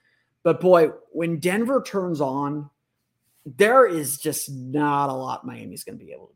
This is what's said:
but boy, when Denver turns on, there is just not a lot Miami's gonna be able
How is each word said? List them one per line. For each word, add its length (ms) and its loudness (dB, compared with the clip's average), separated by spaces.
but 180 2
boy, 340 6
when 260 -4
Denver 460 0
turns 380 -4
on, 500 -4
there 400 6
is 320 -2
just 320 -6
not 600 -2
a 20 -4
lot 320 -8
Miami's 380 -14
gonna 160 -16
be 120 -20
able 240 -20